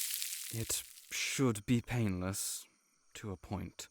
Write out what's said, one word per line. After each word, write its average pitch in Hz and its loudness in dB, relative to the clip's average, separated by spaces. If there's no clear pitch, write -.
It 113 0
should 117 2
be 123 6
painless, 98 0
to - -8
a 92 -4
point. 107 -6